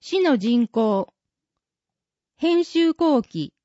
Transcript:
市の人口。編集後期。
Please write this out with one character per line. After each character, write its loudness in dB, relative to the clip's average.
市 -4
の 2
人 0
口。 -2
編 0
集 0
後 0
期。 -10